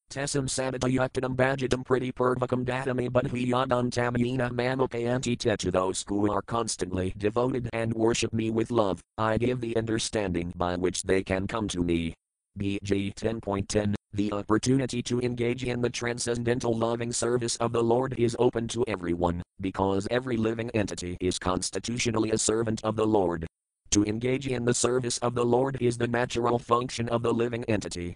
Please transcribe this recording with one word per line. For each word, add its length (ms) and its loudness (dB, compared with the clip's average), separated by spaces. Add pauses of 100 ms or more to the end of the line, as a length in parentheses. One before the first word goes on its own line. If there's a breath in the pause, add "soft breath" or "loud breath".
(100)
Tesam 380 -2
Sadatayaktanam 880 0
Bhajatam 480 2
Priti 280 0
Purvakam 520 0
Datami 440 -2
Budhi 380 0
Yadam 460 2
Tamayena 580 0
Mamapayanti 880 0
Te. 180 2
To 140 -2
those 380 0
who 240 2
are 100 0
constantly 760 -2
devoted 560 0
and 220 -2
worship 380 2
me 180 0
with 220 0
love, 280 2 (180)
I 200 2
give 220 0
the 160 -2
understanding 800 0
by 180 0
which 300 0
they 180 2
can 240 -2
come 220 -4
to 160 0
me. 280 0 (440)
B 280 -4
G 320 0
ten 240 -4
point 280 -2
ten, 280 2 (160)
the 200 -2
opportunity 680 2
to 180 -2
engage 440 -2
in 160 -2
the 100 2
transcendental 800 0
loving 400 0
service 440 0
of 160 0
the 100 2
Lord 340 2
is 220 2
open 300 2
to 180 0
everyone, 560 0 (180)
because 480 0
every 280 0
living 340 0
entity 500 -2
is 160 0
constitutionally 960 -2
a 80 0
servant 460 0
of 100 0
the 120 0
Lord. 380 2 (460)
To 140 4
engage 420 -2
in 180 -2
the 80 4
service 460 2
of 160 -2
the 100 2
Lord 360 2
is 180 0
the 80 0
natural 540 0
function 480 -2
of 160 0
the 100 2
living 300 -2
entity, 520 -2